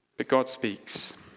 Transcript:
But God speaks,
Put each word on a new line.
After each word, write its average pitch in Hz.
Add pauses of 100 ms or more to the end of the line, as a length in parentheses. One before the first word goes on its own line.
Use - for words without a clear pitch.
(180)
But -
God 131
speaks, - (220)